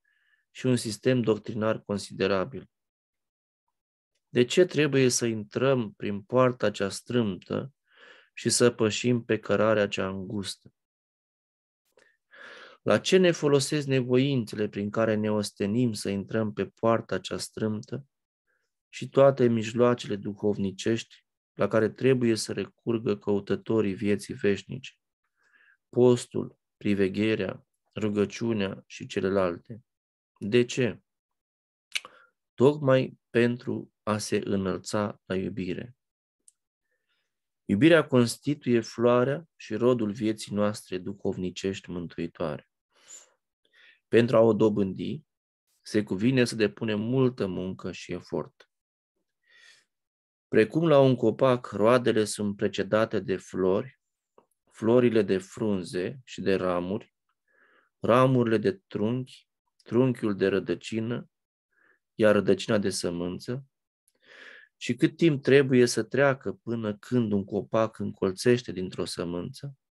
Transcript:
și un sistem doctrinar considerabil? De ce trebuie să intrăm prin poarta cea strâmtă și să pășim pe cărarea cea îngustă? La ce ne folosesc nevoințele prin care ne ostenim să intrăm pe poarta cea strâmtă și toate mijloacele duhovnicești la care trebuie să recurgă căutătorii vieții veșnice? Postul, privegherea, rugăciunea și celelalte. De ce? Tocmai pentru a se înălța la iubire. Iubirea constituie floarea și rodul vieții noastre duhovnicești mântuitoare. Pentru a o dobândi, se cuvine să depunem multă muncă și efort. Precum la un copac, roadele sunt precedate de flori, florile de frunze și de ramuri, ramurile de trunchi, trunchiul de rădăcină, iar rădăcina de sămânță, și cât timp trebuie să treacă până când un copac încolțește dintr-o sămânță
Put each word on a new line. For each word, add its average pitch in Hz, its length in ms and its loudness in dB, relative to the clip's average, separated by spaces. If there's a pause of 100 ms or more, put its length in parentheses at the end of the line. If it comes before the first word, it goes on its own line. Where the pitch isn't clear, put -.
(500)
și - 160 -8
un 127 100 2
sistem 120 460 -2
doctrinar 107 600 -2
considerabil? 98 880 -4 (1600)
De 123 160 2
ce 180 200 4
trebuie 139 440 2
să 120 180 0
intrăm 113 680 -2
prin 101 300 -8
poarta 123 480 2
cea 101 180 -4
strâmtă 107 840 -4 (600)
și - 160 -2
să 120 200 4
pășim 117 540 -2
pe 110 140 -2
cărarea 107 500 0
cea 98 200 -6
îngustă? 95 640 -10 (2000)
La 107 160 4
ce - 180 2
ne 180 140 6
folosesc 143 560 0
nevoințele 127 840 0
prin 101 220 -6
care 113 240 0
ne 107 160 -2
ostenim 107 640 -2
să 101 160 -6
intrăm 101 440 -4
pe 98 140 -4
poarta 110 540 -2
cea 92 180 -10
strâmtă 110 680 -8 (840)
și - 200 -12
toate 135 400 4
mijloacele 117 680 0
duhovnicești 101 1080 -4 (280)
la 101 160 -2
care 110 220 2
trebuie 123 440 2
să 107 180 -6
recurgă 110 640 -4
căutătorii 101 800 -2
vieții 101 400 -4
veșnice? - 580 -4 (960)
Postul, 123 680 2 (180)
privegherea, 101 920 -2 (280)
rugăciunea 104 920 -4
și - 200 -16
celelalte. 95 800 -4 (540)
De 120 260 2
ce? 123 360 -4 (1500)
Tocmai 135 640 2 (120)
pentru 120 640 -2 (100)
a 107 160 -2
se 104 260 -2
înălța 101 800 -4
la 95 120 -6
iubire. 95 600 -8 (1700)
Iubirea 147 420 6
constituie 123 720 2
floarea 123 760 0
și - 180 -10
rodul 113 380 2
vieții 107 420 -4
noastre 104 440 -4
duhovnicești 92 920 -6
mântuitoare. 85 760 -8 (1400)
Pentru 120 280 4
a 113 40 6
o 113 120 6
dobândi, 104 680 0 (580)
se - 220 -2
cuvine 120 420 0
să 117 100 -6
depunem 107 460 -2
multă 123 460 0
muncă 92 460 -8
și - 200 -14
efort. - 580 -10 (1800)
Precum 110 400 2
la 147 100 6
un 135 180 6
copac, 123 540 0
roadele 110 540 2
sunt 101 320 -6
precedate 104 640 -2
de 95 160 -4
flori, 95 640 -4 (720)
florile 113 520 2
de 95 160 0
frunze 101 840 -6
și - 160 -16
de 98 140 0
ramuri, 92 600 -4 (840)
ramurile 120 600 4
de 101 140 0 (140)
trunchi, 120 600 -6 (340)
trunchiul 117 540 0
de 95 100 2
rădăcină, 98 840 -4 (840)
iar 107 200 6
rădăcina 101 440 2
de 98 120 -2
sămânță, 92 760 -6 (1080)
și - 180 -6
cât - 220 0
timp 151 260 2
trebuie 131 440 6
să 117 160 -2
treacă 131 500 0
până 110 440 -6
când 117 360 -2
un 98 120 -2
copac 110 540 -4
încolțește 101 760 -2
dintr-o 92 320 -6
sămânță 90 720 -8 (160)